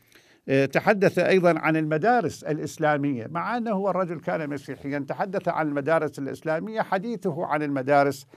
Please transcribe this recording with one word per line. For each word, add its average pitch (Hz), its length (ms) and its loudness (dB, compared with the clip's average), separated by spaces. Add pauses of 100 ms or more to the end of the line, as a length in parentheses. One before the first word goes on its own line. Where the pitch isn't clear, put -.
(500)
آه، 135 160 4
تحدث 180 540 2
أيضًا 170 400 4
عن 160 180 2
المدارس 156 640 0
الإسلامية، 147 880 -2
مع 180 260 -4
أنه 226 140 -4
هو 196 180 0
الرجل 175 300 -2
كان 165 300 -4
مسيحيًا، 143 500 -6
تحدث 180 480 -4
عن 156 200 0
المدارس 147 520 0
الإسلامية، 160 600 -4
حديثه 190 640 -4
عن 151 180 0
المدارس 139 600 2 (120)